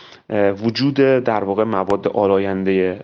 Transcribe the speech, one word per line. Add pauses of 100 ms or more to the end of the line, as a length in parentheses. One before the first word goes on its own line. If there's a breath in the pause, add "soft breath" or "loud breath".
(300 loud breath)
اه،
وجود
در
واقع
مواد
آلاینده